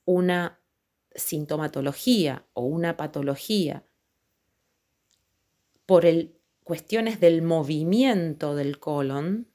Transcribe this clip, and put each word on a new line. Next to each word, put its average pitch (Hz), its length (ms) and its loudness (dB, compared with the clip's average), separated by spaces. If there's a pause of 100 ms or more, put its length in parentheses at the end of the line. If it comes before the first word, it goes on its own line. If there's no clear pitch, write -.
una 180 560 0 (540)
sintomatología 151 1400 -2
o 123 100 -6
una 165 340 -2
patología 147 880 -4 (2000)
por 170 200 6
el, 165 320 2 (300)
cuestiones 220 540 -4
del 170 220 6
movimiento 165 1120 0
del 143 240 -4
colon, 147 760 -4